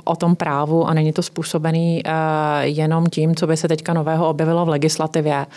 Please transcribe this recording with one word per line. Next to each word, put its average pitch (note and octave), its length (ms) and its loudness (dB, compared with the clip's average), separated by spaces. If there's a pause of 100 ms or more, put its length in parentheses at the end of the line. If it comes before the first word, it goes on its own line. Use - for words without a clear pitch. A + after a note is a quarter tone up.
o E3+ 120 0
tom F3 200 2
právu D3+ 520 0
a E3 60 0
není D#3 200 2
to F3 100 -2
způsobený, E3 840 -2
eh, D#3+ 60 -4 (500)
jenom D#3 440 0
tím, D#3+ 300 0
co E3 120 -2
by D#3+ 100 2
se D#3+ 100 -2
teďka D#3+ 260 -2
nového D#3+ 360 0
objevilo D#3+ 360 0
v E3 40 0
legislativě, D3+ 760 0 (120)